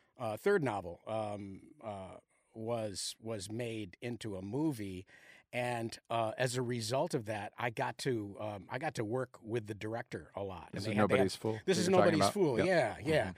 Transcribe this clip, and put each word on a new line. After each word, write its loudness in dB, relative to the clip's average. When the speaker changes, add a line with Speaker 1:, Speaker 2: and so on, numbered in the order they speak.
Speaker 1:
uh, -4
third 4
novel, -2
um, -4
uh, -10
was, -4
was -6
made -6
into -6
a -6
movie. -2
And, -2
uh, 2
as 0
a 0
result -2
of -2
that, -6
I 0
got -4
to, -2
um, -6
I -4
got -4
to 0
work -2
with -2
the -6
director -8
a -4
lot. -8
Speaker 2:
This -
Speaker 1:
And -6
Speaker 2:
is -6
Speaker 1:
they 0
had, -
they 4
had 6
Speaker 2:
Nobody's 4
Fool -2
Speaker 1:
This 4
Speaker 2:
that 2
Speaker 1:
is 4
Speaker 2:
you're 6
talking 8
Speaker 1:
Nobody's 6
Speaker 2:
about? 6
Speaker 1:
Fool. 4
Speaker 2:
Yep. 4
Speaker 1:
Yeah, 4
yeah. 4
Speaker 2:
Mm-hmm. -2